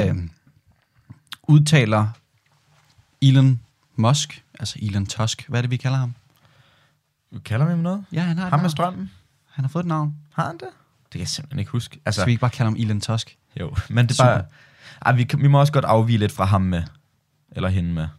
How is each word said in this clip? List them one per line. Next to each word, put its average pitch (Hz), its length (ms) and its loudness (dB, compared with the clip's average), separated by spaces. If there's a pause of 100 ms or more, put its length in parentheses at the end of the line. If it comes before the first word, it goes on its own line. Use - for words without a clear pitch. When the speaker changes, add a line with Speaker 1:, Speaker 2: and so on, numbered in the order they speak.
Speaker 1:
øh, 92 100 0 (1300)
udtaler 131 600 4 (1120)
Elon 131 380 4 (360)
Musk, 120 480 -2 (160)
altså - 220 -10
Elon 101 240 -4
Tusk, - 440 -6
hvad 120 100 -2
er - 20 0
det, 123 100 -4
vi 123 60 -2
kalder 131 200 -2
ham? 123 160 -4 (1300)
Speaker 2:
Kalder 117 200 0
vi 170 40 0
ham 170 100 -2
noget? 185 340 -4
Speaker 1:
Ja, 160 80 -4
han 170 160 -2
har 185 80 -6
et 180 40 -8
Speaker 2:
Ham 151 100 0
med 180 40 0
Speaker 1:
navn. 180 80 0
Speaker 2:
strømmen? 185 400 -6 (400)
Speaker 1:
Han 135 140 -4
har 135 40 -2
fået 175 140 -4
et 180 40 -6
navn. 151 280 -2 (180)
Speaker 2:
Har 165 140 -4
han - 80 -10
det? 349 120 -14 (360)
Det - 80 -20
kan - 80 -10
jeg - 80 -8
simpelthen - 320 -8
ikke 101 120 -6
huske. - 340 -8
Altså 101 160 -2
Speaker 1:
Skal 95 60 0
vi 120 40 4
ikke 117 100 0
bare 123 100 2
kalde 113 200 -2
ham 104 80 -4
Elon 107 220 -2
Tusk? - 360 -6 (220)
Speaker 2:
Jo, - 160 -10 (140)
men 117 160 2
det 113 60 0
er - 40 -4
Speaker 1:
Super. 127 140 6
Speaker 2:
bare, 98 140 2 (600)
ej, - 100 2
vi 123 80 2
kan, 147 180 -2
vi 143 60 4
må 143 120 6
også 143 140 4
godt 135 120 0
afvige 113 320 2
lidt 104 140 0
fra 95 140 -2
ham 98 160 4
med, 90 220 0 (680)
eller 92 180 -4
hende 87 240 -2
med, 80 140 -4 (120)